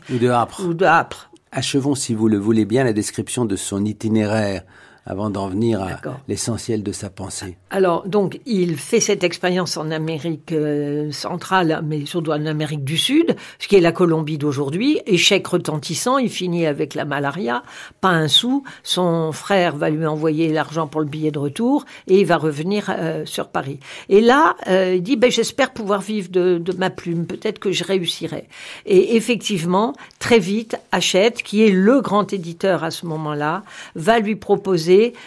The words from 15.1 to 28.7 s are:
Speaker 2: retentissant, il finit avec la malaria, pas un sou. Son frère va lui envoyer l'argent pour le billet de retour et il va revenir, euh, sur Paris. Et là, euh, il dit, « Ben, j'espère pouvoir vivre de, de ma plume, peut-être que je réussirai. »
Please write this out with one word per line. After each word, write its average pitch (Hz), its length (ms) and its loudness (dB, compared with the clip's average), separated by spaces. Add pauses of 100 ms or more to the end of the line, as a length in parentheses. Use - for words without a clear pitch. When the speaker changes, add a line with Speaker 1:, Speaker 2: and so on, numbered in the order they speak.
Speaker 2:
retentissant, 170 720 -2
il 233 100 0
finit 175 360 -2
avec 147 300 -2
la 123 80 -4
malaria, 151 600 -4 (360)
pas 185 120 2
un 160 180 2
sou. 262 340 2 (200)
Son 170 500 0
frère 175 420 0
va 160 140 0
lui 156 160 0
envoyer 156 480 0
l'argent 156 340 -2
pour 147 140 -4
le 156 60 -2
billet 151 240 -4
de 147 80 -4
retour 226 440 -2 (240)
et 190 140 6
il 190 40 4
va 165 120 4
revenir, 160 600 -4
euh, 160 280 -4
sur - 240 -8
Paris. 139 300 -6 (280)
Et 202 140 6
là, 262 340 6 (140)
euh, 185 260 2
il 185 80 0
dit, « 240 140 0
Ben, 233 120 4
j'espère 233 420 0
pouvoir 202 280 -2
vivre 196 320 -6
de, 180 280 2
de 170 180 -4
ma 185 120 0
plume, 170 360 -4
peut-être 202 340 -6
que 190 140 -2
je 165 100 -2
réussirai. » 170 640 -4 (380)